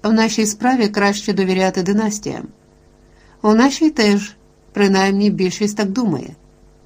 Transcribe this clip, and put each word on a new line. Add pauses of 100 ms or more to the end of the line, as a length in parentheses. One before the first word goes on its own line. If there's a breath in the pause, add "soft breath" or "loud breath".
В
нашій
справі
краще
довіряти
династіям». (960 soft breath)
«У
нашій
теж, (360)
принаймні
більшість
так
думає». (520)